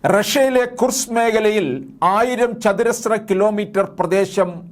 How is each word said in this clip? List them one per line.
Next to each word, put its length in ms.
റഷ്യയിലെ 600
കുർസ് 460
മേഖലയിൽ 720
ആയിരം 580
ചതുരശ്ര 540
കിലോമീറ്റർ 560
പ്രദേശം 500